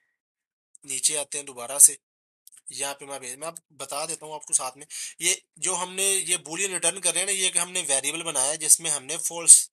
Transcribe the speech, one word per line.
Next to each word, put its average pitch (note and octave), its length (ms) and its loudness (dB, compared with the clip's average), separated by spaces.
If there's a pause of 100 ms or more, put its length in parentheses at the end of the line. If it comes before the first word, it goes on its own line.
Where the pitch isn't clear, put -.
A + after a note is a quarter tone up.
(840)
नीचे D3+ 320 0
आते D3 220 -8
हैं C#3+ 80 -12
दोबारा C3 340 -10
से, C#3+ 180 10 (720)
यहाँ C#3 220 -4
पे C#3 120 -14
मैं C#3 140 -10
भेज, B2+ 180 -12
मैं D#3 80 -10
आप E3 100 -10 (180)
बता C#3+ 320 -8
देता D#3+ 200 -10
हूँ D#3 80 -10
आपको - 200 -4
साथ C3+ 220 -4
में। D3 100 -20 (340)
ये F3+ 200 0 (180)
जो F3+ 160 -2
हमने F#3 300 -4
ये F3+ 340 0
boolean E3 340 -6
रिटर्न F3 280 -2
कर F3 120 0
रहे E3+ 80 -4
हैं F#3+ 60 -4
ना, G3+ 60 -4
ये F#3+ 140 0
एक F3+ 120 -4
हमने F3+ 260 -4
वेरिएबल C#3+ 380 -2
बनाया D3 280 -2
है D#3 80 -4
जिसमें D#3 320 4
हमने C#3+ 280 -4
फॉल्स - 540 6